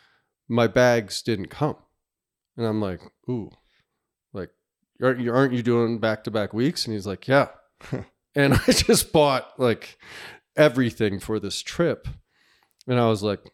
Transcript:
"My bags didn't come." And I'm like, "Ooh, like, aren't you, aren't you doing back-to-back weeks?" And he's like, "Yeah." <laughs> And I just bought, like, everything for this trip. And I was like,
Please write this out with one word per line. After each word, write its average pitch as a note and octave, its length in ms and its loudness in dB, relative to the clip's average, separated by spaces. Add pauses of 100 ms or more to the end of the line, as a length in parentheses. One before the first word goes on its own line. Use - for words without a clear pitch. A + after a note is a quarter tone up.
(480)
"My A#2 200 2
bags A#2+ 540 2
didn't G#2 260 -4
come." C#3+ 280 -4 (840)
And A#2 100 -4
I'm A2 140 -2
like, F#2 180 -6 (300)
"Ooh, A#2 200 -6 (840)
like, F2+ 160 -10 (520)
aren't B2+ 200 0
you, A#2 120 -2
aren't C3 200 2
you A#2+ 100 -2
doing A#2 360 0
back-to-back G#2+ 540 -4
weeks?" B2+ 320 -2
And A#2 80 -6
he's G2+ 140 -8
like, F#2+ 200 -10
"Yeah." C3+ 200 2 (440)
<laughs> B2 120 -8 (320)
And C#3 180 4
I - 180 2
just - 400 2
bought, C#3+ 480 2
like, A#2 380 -2 (580)
everything A#2+ 640 2
for G#2+ 200 -4
this G2 240 -8
trip. - 440 -4 (800)
And B2 120 2
I A#2 80 4
was G#2+ 160 0
like, G2+ 160 -2 (140)